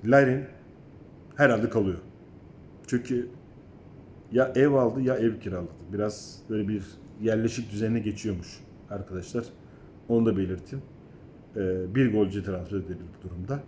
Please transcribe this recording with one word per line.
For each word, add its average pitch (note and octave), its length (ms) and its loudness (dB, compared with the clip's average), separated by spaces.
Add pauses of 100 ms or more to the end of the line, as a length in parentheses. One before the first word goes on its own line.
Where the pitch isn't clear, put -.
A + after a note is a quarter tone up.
Larin C3 380 6 (920)
herhalde A#2 340 4
kalıyor. F#2+ 280 0 (880)
Çünkü B2 420 -2 (1000)
ya C3 240 4
ev C#3 160 6
aldı C3 300 2
ya B2+ 140 2
ev A2+ 240 0
kiraladı. F2+ 320 -6 (220)
Biraz G#2 460 -4 (100)
böyle G#2+ 180 0
bir G#2 160 -2 (380)
yerleşik A2+ 500 0
düzene A2 280 0
geçiyormuş G2+ 600 -6 (300)
arkadaşlar. G2 560 -6 (640)
Onu A2+ 160 4
da G2+ 120 4
belirteyim. F#2 480 -4 (680)
Ee, F#2 400 -2
bir B2 180 4
golcü G2+ 300 2
transfer F#2 340 -6
edilir F2 200 -6 (200)
bu F2+ 120 -14
durumda. F#2 380 -6